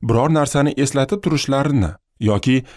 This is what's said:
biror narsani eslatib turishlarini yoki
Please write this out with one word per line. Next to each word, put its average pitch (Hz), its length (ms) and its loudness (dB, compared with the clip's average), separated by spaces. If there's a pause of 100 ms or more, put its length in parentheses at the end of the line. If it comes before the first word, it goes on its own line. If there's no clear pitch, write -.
biror 117 280 2
narsani 147 460 0
eslatib 139 480 -2
turishlarini 139 680 0 (280)
yoki 117 440 0 (120)